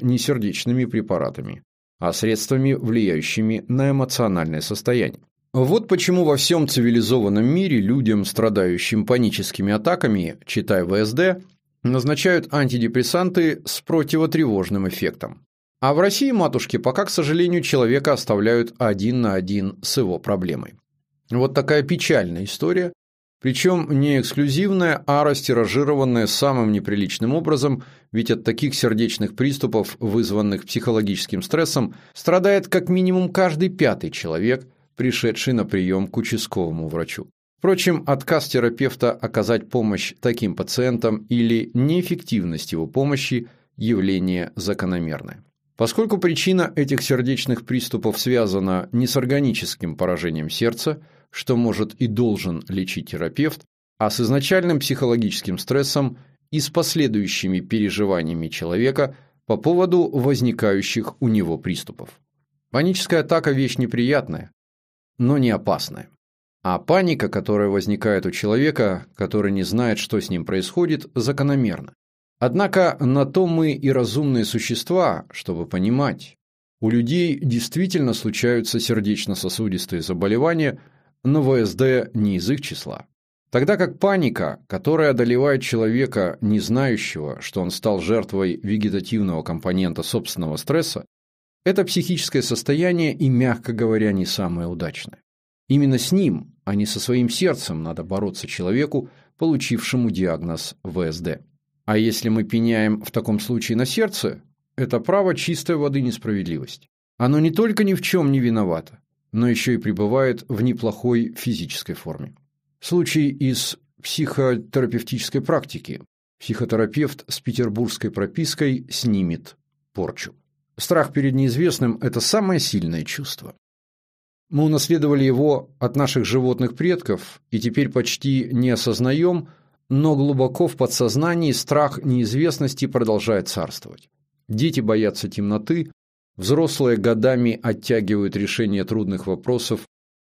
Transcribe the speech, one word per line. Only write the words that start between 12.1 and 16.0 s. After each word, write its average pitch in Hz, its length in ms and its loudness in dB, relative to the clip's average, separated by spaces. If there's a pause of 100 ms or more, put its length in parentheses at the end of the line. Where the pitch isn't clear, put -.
антидепрессанты 143 1120 2
с - 160 -8
противотревожным 143 1040 0
эффектом. - 600 -6 (340)
А 135 140 2
в 156 60 4